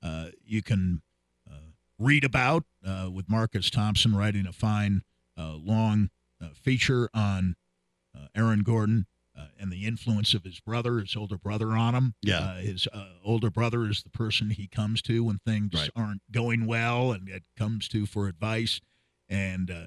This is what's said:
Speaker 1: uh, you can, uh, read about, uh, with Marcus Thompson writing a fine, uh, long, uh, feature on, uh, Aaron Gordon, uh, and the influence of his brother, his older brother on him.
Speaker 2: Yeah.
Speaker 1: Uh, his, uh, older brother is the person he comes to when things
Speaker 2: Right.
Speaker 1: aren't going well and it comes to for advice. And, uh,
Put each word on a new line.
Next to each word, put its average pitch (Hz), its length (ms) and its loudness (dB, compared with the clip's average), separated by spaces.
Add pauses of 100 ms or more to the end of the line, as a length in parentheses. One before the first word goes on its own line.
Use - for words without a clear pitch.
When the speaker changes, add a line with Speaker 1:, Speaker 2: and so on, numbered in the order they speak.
Speaker 1:
uh, 80 280 -8 (160)
you 107 160 -2
can, 92 400 0 (480)
uh, 76 220 -20 (260)
read 139 260 4
about, 131 400 2 (220)
uh, 92 260 -4
with 92 160 -8
Marcus 110 400 0
Thompson 107 480 2
writing 101 300 0
a 90 60 -8
fine, 104 500 0 (340)
uh, 78 180 -8
long, 104 540 2 (320)
uh, 82 140 -12
feature 127 580 2
on, 95 440 0 (600)
uh, 71 160 -18
Aaron 110 280 2
Gordon, 107 460 2 (300)
uh, 73 100 -14 (120)
and 98 140 -6
the 98 140 -6
influence 110 480 0
of 87 100 -2
his 90 160 -16
brother, 117 380 -2
his 98 180 -4
older 101 200 -6
brother 107 340 -2
on 113 240 4
him. 123 280 2
Speaker 2:
Yeah. 95 160 4
Speaker 1:
Uh, 92 180 -2
his, 92 360 -4
uh, 98 140 -12 (180)
older 110 260 2
brother 117 380 0
is - 160 -2
the - 60 -20
person 110 400 -2
he 98 180 -4
comes 110 340 -2
to 117 220 0
when 104 140 0
things 104 360 0
Speaker 2:
Right. 76 220 -2
Speaker 1:
aren't 104 340 -4
going 117 360 0
well 120 460 0
and 95 160 -8
it 95 160 -14 (120)
comes 107 320 -4
to 107 180 -2
for 101 220 -2
advice. 110 520 -2 (480)
And, 92 400 -2
uh, 85 180 -10